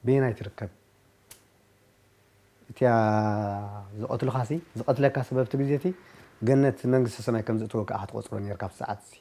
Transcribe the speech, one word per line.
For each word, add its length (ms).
በየናይ 300
ትርከብ? 380
እትያ 220
ዝቐትሉኻሲ፣ 560
ዝቐትለካ 480
ሰበብ 220
እቲ 140
ግዜ 160
እቲ 120
ገነት 440
መንግስቲ 360
ሰማይ 220
ከም 140
ዘእትወካ 340
ኢኻ 140
ትቆፅሮ 340
ነርካ 240
ኣብቲ 140
ሰዓት 240
እዚ። 200